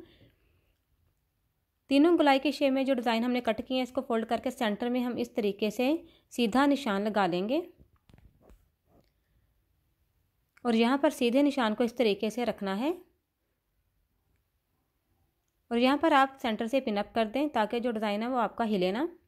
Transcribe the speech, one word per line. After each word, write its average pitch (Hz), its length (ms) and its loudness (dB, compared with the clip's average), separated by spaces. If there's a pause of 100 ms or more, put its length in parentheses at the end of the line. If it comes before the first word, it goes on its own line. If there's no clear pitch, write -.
(1900)
तीनों 320 240 6
गोलाई 285 220 4
के 285 140 0
शेप 277 200 0
में 269 120 0
जो 269 100 0
डिज़ाइन 233 300 -2
हमने 247 180 0
कट 226 180 -2
किए 254 160 -6
हैं, 254 60 0
इसको 247 200 -6
फोल्ड 226 240 -4
करके 233 240 -4
सेंटर 240 400 -4
में 247 100 -2
हम 240 180 -4
इस 240 160 -6
तरीके 208 360 -2
से 247 160 -2 (460)
सीधा 240 340 2
निशान 247 360 0
लगा 208 260 0
लेंगे 202 300 -2 (3000)
और 240 100 2
यहाँ 233 240 4
पर 302 140 2
सीधे 254 300 2
निशान 262 320 0
को 247 100 0
इस 226 120 -4
तरीके 214 340 0
से 240 140 -6
रखना 196 320 -4
है 277 160 -2 (2750)
और 233 80 0
यहाँ 254 200 2
पर 320 160 2
आप 269 240 2
सेंटर 226 280 -4
से 269 140 0
पिन 214 160 -4
अप 208 180 -4
कर 226 120 0
दें 269 240 -2
ताकि 226 300 -2
जो 240 120 -2
डिज़ाइन 214 300 -4
है 240 60 -4
वो 262 100 -2
आपका 226 280 -2
हिले 190 260 0
ना। 277 160 -2 (200)